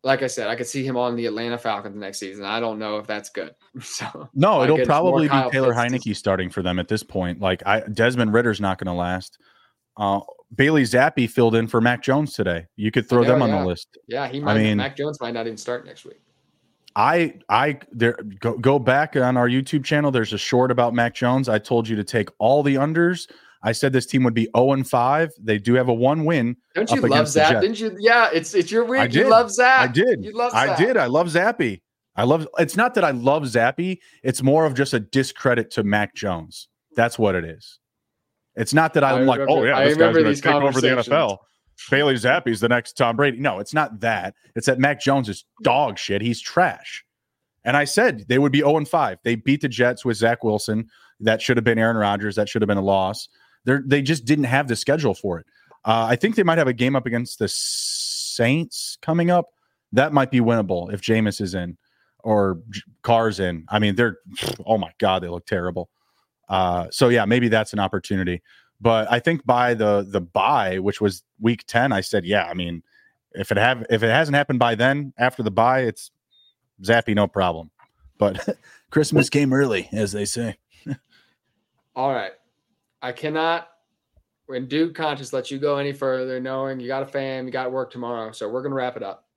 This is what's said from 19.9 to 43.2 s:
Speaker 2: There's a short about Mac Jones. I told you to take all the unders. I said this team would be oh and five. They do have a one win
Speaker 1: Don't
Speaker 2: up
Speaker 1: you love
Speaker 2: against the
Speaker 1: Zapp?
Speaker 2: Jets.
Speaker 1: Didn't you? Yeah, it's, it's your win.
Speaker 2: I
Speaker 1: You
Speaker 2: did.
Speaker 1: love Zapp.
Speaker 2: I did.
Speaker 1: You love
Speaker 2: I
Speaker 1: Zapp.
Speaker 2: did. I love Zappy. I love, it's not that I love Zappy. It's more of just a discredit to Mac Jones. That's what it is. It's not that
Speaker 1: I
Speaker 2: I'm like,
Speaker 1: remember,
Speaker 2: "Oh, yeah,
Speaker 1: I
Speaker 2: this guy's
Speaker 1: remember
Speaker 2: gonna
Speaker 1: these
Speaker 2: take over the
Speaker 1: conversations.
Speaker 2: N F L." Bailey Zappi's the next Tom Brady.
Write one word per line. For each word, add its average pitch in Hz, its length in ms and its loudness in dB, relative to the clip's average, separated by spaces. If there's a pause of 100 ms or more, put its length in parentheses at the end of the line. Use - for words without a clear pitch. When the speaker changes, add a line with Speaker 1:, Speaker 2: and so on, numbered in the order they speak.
Speaker 2:
There's 117 200 0
a 107 60 -4
short 127 320 2
about 120 240 2
Mac 120 220 0
Jones. 127 340 0
I 110 80 2
told 113 300 0
you 113 80 -2
to 104 80 -2
take 107 340 -2
all 135 240 4
the 143 140 2
unders. 165 520 0 (360)
I 113 80 0
said 135 220 0
this 127 120 2
team 131 200 2
would 117 100 2
be 113 180 2
oh 131 200 4
and 135 140 -2
five. 139 520 0
They 107 180 0
do 107 160 0
have 123 140 2
a 123 60 2
one 135 300 2
win 131 320 0 (200)
Speaker 1:
Don't 220 160 -2
Speaker 2:
up - 40 4
Speaker 1:
you 269 60 0
love 123 100 2
Speaker 2:
against 151 220 2
the 156 60 4
Speaker 1:
Zapp? 156 140 6
Speaker 2:
Jets. - 80 2
Speaker 1:
Didn't 214 180 0
you? 214 200 -6
Yeah, 226 320 4
it's, 165 220 -4
it's 180 180 0
your 226 140 2
win. 254 140 0
Speaker 2:
I 117 60 4
Speaker 1:
You 120 40 -6
Speaker 2:
did. 160 180 2
Speaker 1:
love 226 240 6
Zapp. 247 380 4
Speaker 2:
I - 20 -6
did. 190 320 2
Speaker 1:
You 208 140 -10
love 240 160 -2
Speaker 2:
I 120 140 2
Speaker 1:
Zapp. 185 100 -2
Speaker 2:
did. 233 200 2
I 143 100 2
love 156 200 2
Zappy. 165 540 -2 (340)
I 117 100 0
love, 151 220 2 (120)
it's 165 180 0
not 240 160 0
that 196 100 2
I 160 60 2
love 139 340 0
Zappy. 135 560 -2 (220)
It's 131 220 -4
more 147 220 4
of 139 100 -2
just 135 180 0
a 127 60 0
discredit 123 720 -2
to 110 120 -4
Mac 104 300 0
Jones. 87 540 -8 (280)
That's 117 220 2
what 104 160 2
it - 100 -2
is. - 360 -16 (760)
It's 113 160 -4
not 156 220 4
that 147 100 4
Speaker 1:
I 135 100 4
Speaker 2:
I'm 131 120 2
like, 127 140 4
Speaker 1:
remember, 135 220 2
Speaker 2:
"Oh, 113 40 2
yeah, 135 120 2
Speaker 1:
I 135 80 4
Speaker 2:
this 147 80 4
guy's 156 40 2
Speaker 1:
remember 165 220 6
Speaker 2:
gonna 156 100 4
Speaker 1:
these 143 120 -2
Speaker 2:
take 160 120 2
over 139 260 2
the 131 100 2
Speaker 1:
conversations. 123 180 0
Speaker 2:
N 127 80 0
F 156 40 4
L." 107 260 -2 (440)
Bailey 139 240 2
Zappi's 120 460 0
the 113 100 2
next 120 240 0
Tom 117 220 2
Brady. 131 240 0